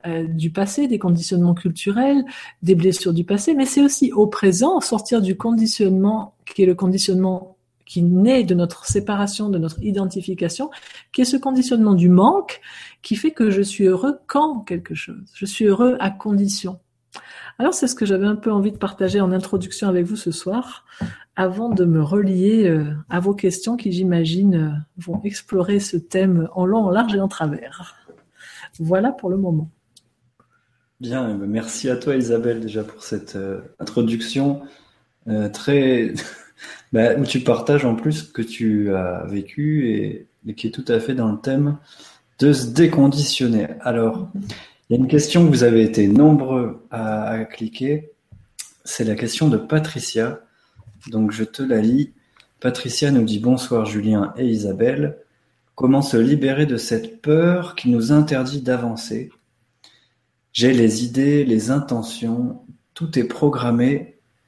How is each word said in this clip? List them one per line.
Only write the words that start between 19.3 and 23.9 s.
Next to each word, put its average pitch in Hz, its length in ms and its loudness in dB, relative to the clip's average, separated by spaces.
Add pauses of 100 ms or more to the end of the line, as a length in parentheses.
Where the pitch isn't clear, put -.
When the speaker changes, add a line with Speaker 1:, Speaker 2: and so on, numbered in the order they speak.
Speaker 1:
introduction 185 560 -4
avec 180 160 2
vous 214 100 -4
ce 175 160 -6
soir, - 540 -6 (500)
avant 190 340 -2
de 185 160 2
me 160 160 4
relier, 196 680 2
euh, 151 260 0 (160)
à 175 120 -2
vos 196 120 0
questions 202 440 -2
qui, 202 140 -4